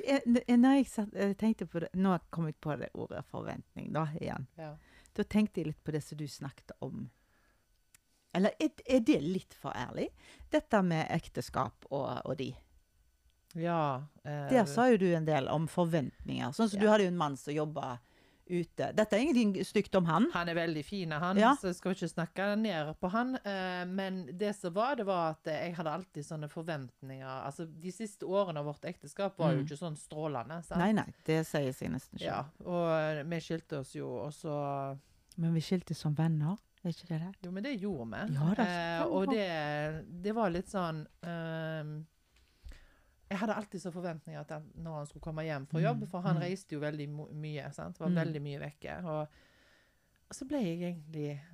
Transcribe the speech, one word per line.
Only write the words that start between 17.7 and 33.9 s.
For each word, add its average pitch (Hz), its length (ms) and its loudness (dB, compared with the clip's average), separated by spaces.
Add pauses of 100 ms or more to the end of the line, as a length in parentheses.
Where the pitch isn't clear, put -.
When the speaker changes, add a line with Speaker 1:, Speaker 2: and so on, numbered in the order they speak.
Speaker 1:
ute. 170 440 -2
Dette 214 240 2
er 233 60 4
ingenting 226 420 4
stygt - 320 4
om 175 80 6
han. 170 280 6
Speaker 2:
Han 170 160 0
er 165 80 0
veldig 165 280 0
fin, 185 260 -4
han. 175 260 2
Speaker 1:
Ja. 233 200 8
Speaker 2:
Så 196 140 -2
jeg 175 80 -4
skal 190 180 0
ikke 170 120 -2
snakke 185 480 -2
ned 160 440 0
på 180 80 0
han. 240 320 0
Eh, 185 480 -4
men 190 320 -2 (160)
det 208 240 0
som 175 120 -4
var, 240 280 2
det 202 80 -2
var 170 240 2
at, - 160 -8
eh, 151 160 -2
jeg 170 120 -4
hadde 160 200 -2
alltid 160 320 -10
sånne 151 240 -6
forventninger. 135 720 -8 (240)
Altså, 170 160 -8
de 160 260 -10
siste - 380 -8
årene 185 320 2
av 147 80 -4
vårt 143 160 -8
ekteskap 185 560 -6
var 160 120 6
jo 147 100 2
Speaker 1:
Mm. - 20 -4
Speaker 2:
ikke 147 160 -8
sånn 160 160 -6
strålende, 151 680 -4
sant? 170 140 -2
Speaker 1:
Nei, 190 140 6
nei, 196 160 2 (160)
det 160 220 4
sier 139 260 0
seg - 240 -6
nesten - 220 -12
selv. 82 100 -4
Speaker 2:
Ja, 104 160 -2 (160)
og, 175 320 0
eh, 156 300 0
vi 165 180 -4
skilte 165 400 -4
oss - 140 -10